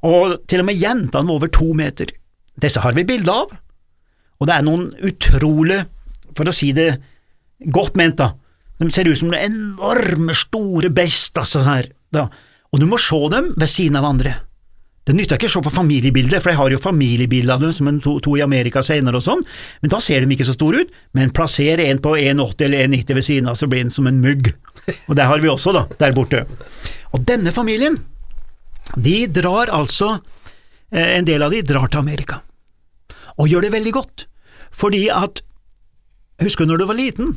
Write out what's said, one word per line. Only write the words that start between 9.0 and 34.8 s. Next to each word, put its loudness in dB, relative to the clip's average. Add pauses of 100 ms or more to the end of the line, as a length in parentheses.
ut 4
som -2
noen -4
enorme, -2
store -2
best, 0
altså 0
her, 0 (240)
da. -2 (420)
Og 2
du 4
må 0
se 0 (140)
dem 0
ved 2
siden 0
av 0
andre. 0 (680)
Det 4
nytter 0
ikke 0
å 0
se -2
på -2
familiebildet, 2
for 2
jeg 0
har 2
jo -4
familiebilder 2
av 0
dem 0
som 0
en 0
to, 0
to 0
i 2
Amerika 0
senere 0
og -4
sånn, 0 (380)
men 0
da 0
ser 2
de 2
ikke 0
så 0
store 2
ut, -8 (260)
men 2
plasser 0
en 0
på 2
en 2
åtti -2
eller 2
en 2
nitti 0
ved 0
siden 0
av, -4
så -2
blir 0
den -6
som 0
en 2
mygg. 2 (560)
Og 0
det 4
har 4
vi 4
også 0
da, 2 (100)
der 2
borte. 0 (720)
Og 0
denne 0
familien, 0 (1000)
de 2
drar 0
altså, 0 (720)
eh, 0
en 0
del 2
av 0
de -2
drar 2
til 0
Amerika, -4 (920)
og 2
gjør 2
det -2
veldig -2
godt, -8 (440)
fordi 0